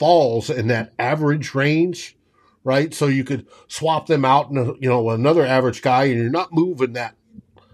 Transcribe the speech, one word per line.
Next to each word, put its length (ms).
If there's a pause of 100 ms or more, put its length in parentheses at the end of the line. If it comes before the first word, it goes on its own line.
falls 500
in 180
that 300
average 560
range, 640 (460)
right? 300
So 140
you 180
could 220 (200)
swap 400
them 160
out 260
and, 320
you 60
know, 220
another 360
average 360
guy, 240
and 160
you're 80
not 240
moving 400
that, 220 (580)